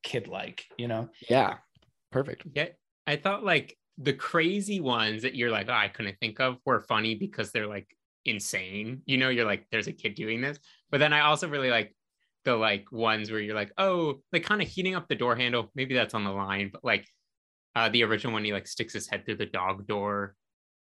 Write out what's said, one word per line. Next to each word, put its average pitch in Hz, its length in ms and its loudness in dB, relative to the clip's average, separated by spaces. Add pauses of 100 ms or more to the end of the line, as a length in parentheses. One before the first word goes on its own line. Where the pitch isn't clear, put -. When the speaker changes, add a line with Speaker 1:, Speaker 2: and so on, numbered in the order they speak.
Speaker 1:
kid-like, 98 600 -6 (120)
you 120 120 -4
know? 113 200 -4 (200)
Speaker 2:
Yeah. 117 260 4 (560)
Perfect. - 320 -2 (100)
Speaker 3:
Yeah. 151 160 -2 (360)
I 147 100 0
thought, 196 280 0
like, 165 340 2 (200)
the 135 160 0
crazy 190 680 0
ones 113 440 0
that - 120 -2
you're 120 160 2
like, 104 180 0
"Oh, 123 40 0
I 107 160 2
couldn't 98 300 -6
think 110 200 -4
of," 127 260 0
were 123 160 4
funny 110 340 0
because 107 360 -6
they're, 107 160 -2
like, 101 200 -8 (380)
insane. 104 800 -4
You 135 120 2
know, 131 120 4
you're 120 160 2
like, 101 260 0
"There's 107 160 0
a - 60 -6
kid 104 220 -6
doing 113 260 -4
this." 147 160 -4 (340)
But 143 80 4
then 147 140 6
I 151 80 6
also 180 280 4
really 139 200 0
like 113 260 2 (500)
the, 127 100 4
like, 107 360 2
ones 110 400 0
where 110 100 -2
you're 104 140 -6
like, 104 220 -2
"Oh," 175 440 2 (100)
like, 170 140 0
kinda 208 200 0
heating 185 300 -2
up 170 120 -6
the 143 80 -2
door 120 200 2
handle. 120 400 0
Maybe 131 200 -2
that's 113 180 2
on 110 120 -2
the 98 60 -2
line, 98 400 -2
but, - 120 -14
like, 104 240 0 (680)
uh, 113 140 4
the 117 140 6
original 110 300 2
one, 107 120 -2
he, 104 80 -2
like, 98 140 -4
sticks - 260 -8
his 101 160 -8
head 101 160 -4
through 104 120 -4
the 101 80 -4
dog 98 420 -4
door 101 480 -2 (500)